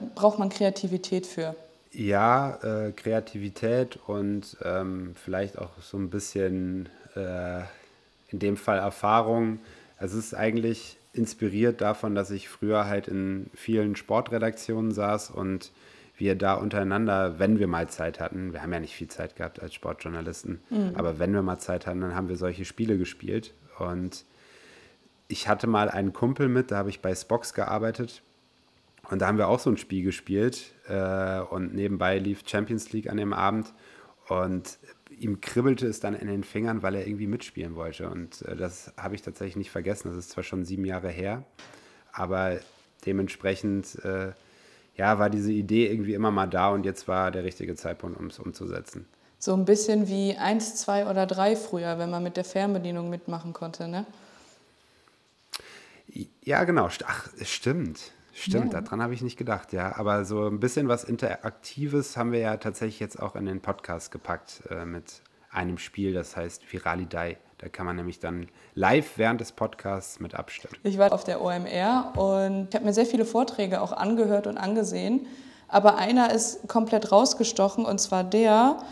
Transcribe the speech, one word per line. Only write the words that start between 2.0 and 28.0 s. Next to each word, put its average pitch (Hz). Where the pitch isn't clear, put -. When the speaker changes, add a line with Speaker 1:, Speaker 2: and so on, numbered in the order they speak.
Speaker 2:
äh, 107
Kreativität 110
und, 101
ähm, 92
vielleicht 98
auch 92
so -
ein 98
bisschen, 92
äh, 90
in 101
dem 101
Fall 101
Erfahrung. 110
Es 95
ist 113
eigentlich 113
inspiriert 113
davon, 104
dass 101
ich 98
früher 104
halt 101
in 95
vielen 107
Sportredaktionen 113
saß 104
und 95
wir 98
da 95
untereinander, 98
wenn 101
wir 98
mal 82
Zeit 82
hatten, 92
wir 80
haben 85
ja 85
nicht 78
viel 80
Zeit -
gehabt -
als 80
Sportjournalisten, 85
Speaker 1:
Mhm. 202
Speaker 2:
aber 82
wenn 90
wir 101
mal 92
Zeit -
hatten, 90
dann 90
haben 92
wir 90
solche 90
Spiele 110
gespielt. 95
Und 90
ich -
hatte 107
mal 107
einen 98
Kumpel 135
mit, 127
da 104
hab 101
ich 98
bei 92
Spox -
gearbeitet 110